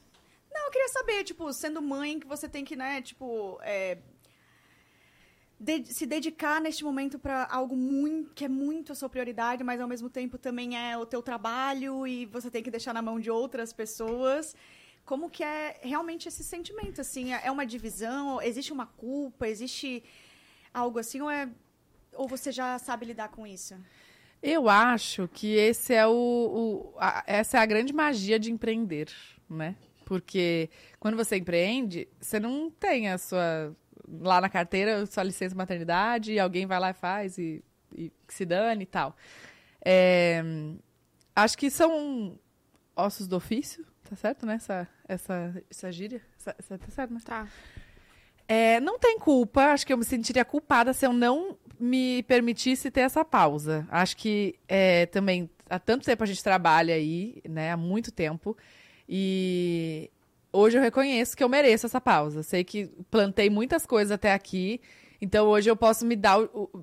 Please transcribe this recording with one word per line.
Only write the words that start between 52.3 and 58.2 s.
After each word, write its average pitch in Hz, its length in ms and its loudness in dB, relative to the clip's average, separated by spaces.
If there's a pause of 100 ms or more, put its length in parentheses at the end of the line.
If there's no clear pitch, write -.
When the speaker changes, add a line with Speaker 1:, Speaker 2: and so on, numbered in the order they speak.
Speaker 2:
ter 269 80 2
essa 269 240 4
pausa. 156 680 2
Acho 180 260 0
que, 208 400 0 (120)
é, 185 380 6
também, 180 440 0 (180)
há 180 120 -4
tanto 226 240 0
tempo 226 180 2
a 214 40 0
gente 196 180 -4
trabalha 170 500 4
aí, 165 540 -4
né? 160 240 -4
Há 170 40 -2
muito 180 360 -4
tempo. 165 440 -4 (520)